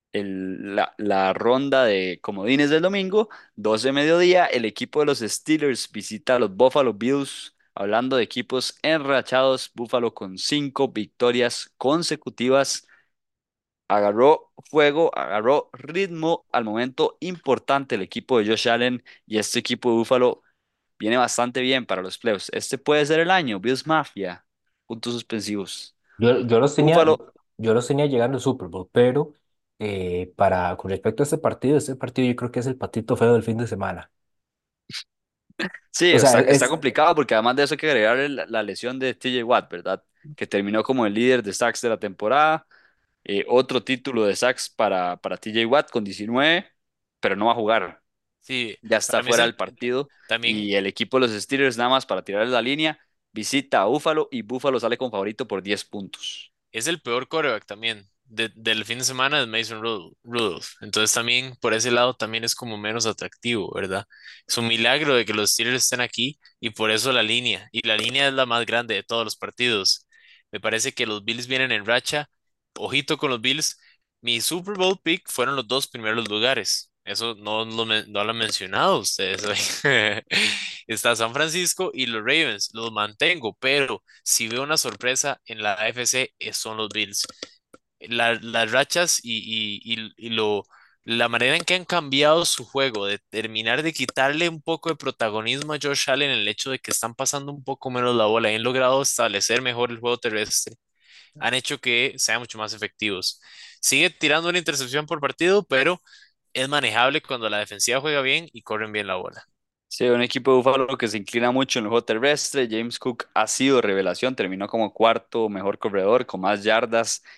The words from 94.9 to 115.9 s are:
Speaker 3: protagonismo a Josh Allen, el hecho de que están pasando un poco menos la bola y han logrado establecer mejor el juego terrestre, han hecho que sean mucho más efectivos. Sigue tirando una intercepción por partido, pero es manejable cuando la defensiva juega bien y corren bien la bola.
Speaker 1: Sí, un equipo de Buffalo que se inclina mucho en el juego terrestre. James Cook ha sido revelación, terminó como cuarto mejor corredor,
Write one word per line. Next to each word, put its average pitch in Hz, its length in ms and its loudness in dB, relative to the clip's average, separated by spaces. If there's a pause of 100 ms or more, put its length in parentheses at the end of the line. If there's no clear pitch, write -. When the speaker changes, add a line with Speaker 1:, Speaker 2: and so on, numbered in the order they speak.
Speaker 3:
protagonismo 123 800 -4
a 147 80 -6
Josh 143 260 -2
Allen, 139 220 0
el 107 180 0
hecho 107 220 -6
de 131 80 -4
que - 140 -8
están 117 220 -4
pasando 139 380 -4
un 143 120 -14
poco 135 260 -8
menos 123 260 0
la 110 100 4
bola 113 240 2
y 107 60 0
han 110 60 -4
logrado 131 400 2
establecer 117 580 0
mejor 120 300 -2
el 117 100 -10
juego 120 180 -2
terrestre, 107 580 -4 (640)
han 120 160 -2
hecho 131 240 -4
que 123 380 0
sean 117 240 0
mucho 117 180 -14
más 107 140 -8
efectivos. 104 680 -6 (420)
Sigue 147 280 4
tirando 160 380 0
una 175 100 0
intercepción 147 480 -4
por 156 140 -6
partido, 170 440 0
pero 143 360 0 (540)
es 131 160 -2
manejable 135 500 2
cuando 117 300 -4
la 104 80 -2
defensiva 104 420 -2
juega 143 220 0
bien 147 300 -2
y 113 100 -20
corren 107 300 -6
bien 104 160 -4
la 92 80 -2
bola. - 280 -10 (480)
Speaker 1:
Sí, - 160 -2
un 120 140 4
equipo 123 300 0
de 131 60 8
Buffalo 131 380 2
que 117 120 -2
se 107 100 -4
inclina 120 320 0
mucho 131 300 0
en 110 60 -2
el - 20 -4
juego 117 160 2
terrestre. 131 640 0
James 113 300 -4
Cook 123 240 -6 (100)
ha 110 140 2
sido 135 320 4
revelación, 98 560 0
terminó 95 320 -4
como 110 260 -2
cuarto 113 540 2
mejor 101 320 -4
corredor, 107 460 2